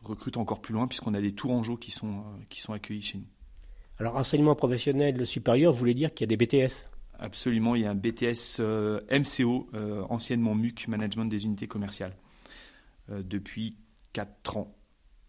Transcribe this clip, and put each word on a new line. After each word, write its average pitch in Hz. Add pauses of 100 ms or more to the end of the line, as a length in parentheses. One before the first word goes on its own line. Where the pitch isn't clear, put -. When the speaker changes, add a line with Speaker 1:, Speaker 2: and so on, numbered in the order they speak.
Speaker 1:
recrute 110
encore 107
plus -
loin 113
puisqu'on 120
a 101
des 101
Tourangeaux 120
qui -
sont, 107
euh, 101 (260)
qui -
sont 110
accueillis 107
chez 98
nous. 98 (720)
Speaker 2:
Alors 113
enseignement 147
professionnel 135
supérieur, 131
vous 120
voulez 120
dire 147
qu'il -
y 107
a -
des 107
B 117
T 139
S ? 131 (320)
Speaker 1:
Absolument, 113
il 117
y -
a 104
un 101
B 110
T 117
S, 120
euh, 107
M 139
C -
O, 123
euh, 104
anciennement 117
muc, 117
Management 107
des 107
Unités 107
Commerciales, 98 (960)
euh, 101
depuis 104 (380)
quatre -
ans. - (540)